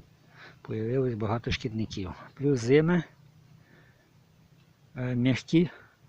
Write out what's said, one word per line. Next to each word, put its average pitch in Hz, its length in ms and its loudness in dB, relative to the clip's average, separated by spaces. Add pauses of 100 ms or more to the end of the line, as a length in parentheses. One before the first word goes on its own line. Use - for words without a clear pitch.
(600)
появилось 120 520 -2
багато 110 380 -2
шкідників. 107 600 -6 (220)
Плюс 139 260 0
зими, 156 440 4 (1900)
е, 127 200 -4
м'які, 131 540 2 (400)